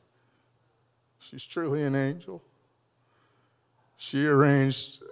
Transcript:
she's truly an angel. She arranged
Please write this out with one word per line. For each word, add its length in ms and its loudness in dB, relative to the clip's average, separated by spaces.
she's 260 -20
truly 380 -4
an 120 -2
angel. 480 -6
She 300 -4
arranged 840 2